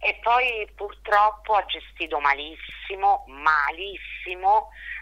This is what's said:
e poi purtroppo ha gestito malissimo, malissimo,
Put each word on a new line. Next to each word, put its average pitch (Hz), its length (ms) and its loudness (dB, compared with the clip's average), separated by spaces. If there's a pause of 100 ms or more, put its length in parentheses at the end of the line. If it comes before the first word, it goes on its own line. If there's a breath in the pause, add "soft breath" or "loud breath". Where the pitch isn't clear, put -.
e 208 180 -2
poi 240 540 0
purtroppo 208 800 2
ha 190 100 4
gestito - 540 -6
malissimo, 156 1080 0
malissimo, 170 1400 0 (320 loud breath)